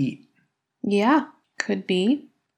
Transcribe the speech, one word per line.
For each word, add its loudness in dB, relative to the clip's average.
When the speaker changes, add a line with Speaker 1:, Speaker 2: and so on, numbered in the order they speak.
Speaker 1:
eat. -6
Speaker 2:
Yeah, 2
could -4
be. 0